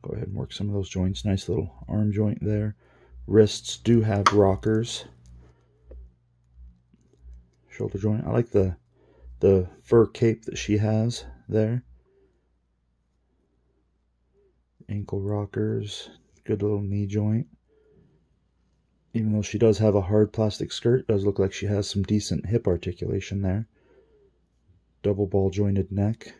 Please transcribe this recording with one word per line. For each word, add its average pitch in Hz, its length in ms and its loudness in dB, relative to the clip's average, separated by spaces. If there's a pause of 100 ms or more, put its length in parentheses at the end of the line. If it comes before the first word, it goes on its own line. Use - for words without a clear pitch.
Go - 100 -10
ahead 107 160 -8
and 98 80 -10
work - 160 -8
some - 160 -6
of 104 60 -4
those 98 140 -4
joints. 92 360 -2
Nice 95 240 0
little - 260 -4 (140)
arm 104 240 0
joint 107 280 0
there. 107 360 -2 (500)
Wrists 104 520 4
do 117 240 4
have 101 300 2
rockers. 104 720 2 (2500)
Shoulder 104 300 -8
joint. 107 260 -2
I - 60 -4
like 117 200 0
the, 95 260 2 (640)
the 92 280 4 (140)
fur 113 240 6
cape - 380 0
that - 120 -10
she - 200 0
has 110 480 0 (240)
there. 110 340 0 (3000)
Ankle 101 320 -4
rockers. 104 920 -4 (340)
Good 101 180 -2
little 104 200 0
knee 101 240 -2
joint. 107 420 0 (1700)
Even 110 180 0
though 107 100 0
she 98 160 -6
does 107 200 6
have 107 180 4
a 101 60 4
hard 104 300 2
plastic - 380 -2
skirt, - 380 0
does 101 160 2
look 98 160 0
like 95 120 0
she - 140 -8
has 101 240 -2
some 101 140 -2
decent 101 420 -2
hip 110 220 0
articulation 98 760 -4
there. 98 240 -2 (1400)
Double 101 240 0
ball 95 240 2
jointed 98 400 0
neck. 101 500 -2